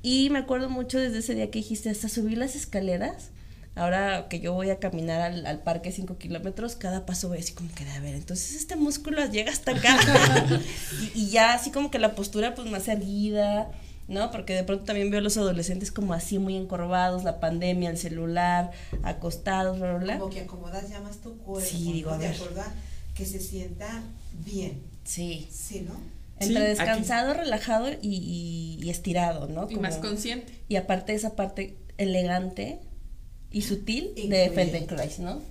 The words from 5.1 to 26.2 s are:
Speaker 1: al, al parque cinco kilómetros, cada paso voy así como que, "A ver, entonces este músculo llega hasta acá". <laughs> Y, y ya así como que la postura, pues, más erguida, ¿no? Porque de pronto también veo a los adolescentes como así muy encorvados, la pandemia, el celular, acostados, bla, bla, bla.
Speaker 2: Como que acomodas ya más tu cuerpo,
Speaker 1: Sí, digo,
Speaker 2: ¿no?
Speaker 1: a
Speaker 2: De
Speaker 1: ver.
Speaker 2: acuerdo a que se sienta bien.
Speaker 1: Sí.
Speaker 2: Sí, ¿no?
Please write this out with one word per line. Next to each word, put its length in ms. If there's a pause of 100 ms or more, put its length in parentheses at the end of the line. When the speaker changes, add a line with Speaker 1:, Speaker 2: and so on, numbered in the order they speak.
Speaker 1:
al, 260
al 160
parque 280
cinco 280
kilómetros, 560
cada 320
paso 220
voy 100
así 140
como 200
que, 160
"A 120
ver, 140
entonces 400
este 200
músculo 560
llega 200
hasta 200
acá". 260
<laughs> 640 (540)
Y, 60
y 80
ya 240
así 180
como 180
que 100
la 160
postura, 380
pues, 160
más 180
erguida, 840 (360)
¿no? 220
Porque 240
de 100
pronto 200
también 260
veo 120
a 20
los 140
adolescentes 540
como 220
así 240
muy 200
encorvados, 680
la 160
pandemia, 500
el 80
celular, 760 (320)
acostados, 760
bla, 140
bla, 100
bla. 160
Speaker 2:
Como 120
que 100
acomodas 480
ya 100
más 180
tu 200
cuerpo, 300
Speaker 1:
Sí, 260
digo, 180
Speaker 2:
¿no? 60
Speaker 1:
a 20
Speaker 2:
De 80
Speaker 1:
ver. 80
Speaker 2:
acuerdo 260
a 120 (420)
que 100
se 140
sienta 640 (420)
bien. 360 (240)
Speaker 1:
Sí. 440
Speaker 2:
Sí, 380
¿no? 60 (460)